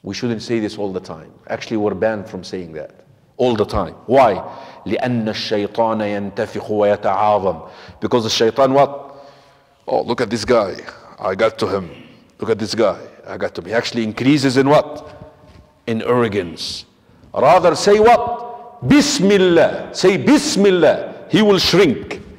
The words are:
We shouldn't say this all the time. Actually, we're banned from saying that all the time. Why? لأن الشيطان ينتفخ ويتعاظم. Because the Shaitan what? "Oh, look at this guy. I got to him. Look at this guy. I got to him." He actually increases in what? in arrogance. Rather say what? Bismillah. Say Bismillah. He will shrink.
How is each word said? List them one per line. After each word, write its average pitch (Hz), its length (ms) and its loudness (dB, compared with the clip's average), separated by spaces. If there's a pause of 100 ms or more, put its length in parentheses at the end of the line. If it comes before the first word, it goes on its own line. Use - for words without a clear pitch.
We 98 120 -10
shouldn't 117 280 -4
say 117 160 -4
this 104 200 -4
all 101 140 -6
the 92 80 -6
time. 80 320 -16 (160)
Actually, 113 300 -6
we're 104 160 -2
banned 107 340 -4
from 90 160 -14
saying 87 280 -12
that - 320 -16 (320)
all 123 180 2
the 104 100 0
time. 87 300 -4 (120)
Why? 113 360 4 (440)
لأن 113 420 -2
الشيطان 107 720 -2
ينتفخ 101 720 -6
ويتعاظم. 104 1000 0 (320)
Because 110 240 0
the 110 60 -4
Shaitan 131 440 2
what? - 400 0 (720)
"Oh, - 160 -2
look 120 180 -6
at 110 100 -2
this 107 140 -4
guy. 107 320 0 (420)
I 95 160 -4
got 110 240 0
to 110 100 -2
him. 95 220 -4 (500)
Look 107 100 -6
at 107 80 0
this 107 160 -6
guy. 104 240 0 (280)
I 98 100 -12
got 95 180 -8
to - 60 -10
him." 85 80 -18
He 107 60 -6
actually 117 300 -4
increases 123 520 0
in 139 120 4
what? - 500 0 (720)
in 113 140 -2
arrogance. 104 840 -2 (480)
Rather 165 420 4
say 208 240 4
what? - 880 2
Bismillah. 180 1080 4
Say 185 260 2
Bismillah. 185 1120 2
He 202 120 2
will 202 160 4
shrink. 151 640 0 (180)